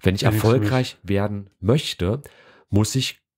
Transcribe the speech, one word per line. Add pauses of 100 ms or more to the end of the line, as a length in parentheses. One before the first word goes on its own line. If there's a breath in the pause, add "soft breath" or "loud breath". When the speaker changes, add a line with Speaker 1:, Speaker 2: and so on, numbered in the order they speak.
Speaker 1:
Wenn
ich
Speaker 2:
Ja,
nichts
für
mich.
Speaker 1:
erfolgreich
werden (120)
möchte, (480 loud breath)
muss
ich (140)